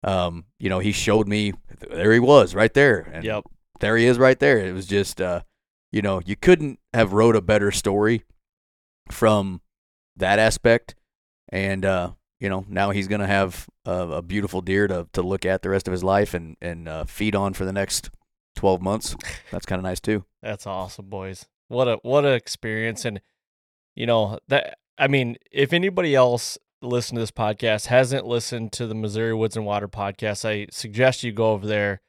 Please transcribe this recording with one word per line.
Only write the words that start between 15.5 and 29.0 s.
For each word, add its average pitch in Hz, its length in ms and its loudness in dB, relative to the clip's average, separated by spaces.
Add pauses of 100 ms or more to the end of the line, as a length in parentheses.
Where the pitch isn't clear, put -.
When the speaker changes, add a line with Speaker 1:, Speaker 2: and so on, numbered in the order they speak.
Speaker 1:
the 95 60 -4
rest 98 180 0
of 92 40 -4
his 90 120 -4
life 98 300 2
and, 82 280 -8
and, 85 260 -10
uh, 78 180 -8
feed 107 300 -2
on 98 180 0
for 98 120 -6
the 95 80 -4
next - 360 -4 (460)
twelve 95 260 2
months. 101 340 -4 (360)
That's - 140 -10
kinda 92 160 -4
nice 92 180 -6
too. 104 260 -2 (160)
Speaker 2:
That's 107 260 -12
awesome, 95 420 -10
boys. 95 380 -12 (200)
What 123 200 0
a, 113 160 2
what 139 220 2
an 139 80 4
experience. 110 720 -6
And, 104 160 -6 (720)
you 113 100 -6
know, 110 420 0
that, - 300 -2 (200)
I 143 100 2
mean, 135 300 0 (140)
if 139 220 0
anybody 175 420 0
else 123 420 2 (240)
listening 123 360 -4
to 117 40 -2
this 107 100 -6
podcast 107 560 -2
hasn't 127 380 2
listened 113 480 -4
to 120 140 -8
the 110 80 -6
Missouri 110 380 -4